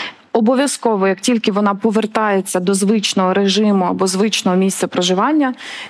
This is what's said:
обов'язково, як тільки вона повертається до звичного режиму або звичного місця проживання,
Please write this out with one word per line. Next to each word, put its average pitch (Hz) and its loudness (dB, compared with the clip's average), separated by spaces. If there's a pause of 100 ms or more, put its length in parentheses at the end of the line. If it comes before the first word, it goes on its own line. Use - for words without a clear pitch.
(320)
обов'язково, 233 2
як 185 0
тільки 220 0
вона 202 0
повертається 208 0
до 185 0
звичного 190 0
режиму 196 2
або 180 0
звичного 190 0
місця 190 0
проживання, 240 0 (360)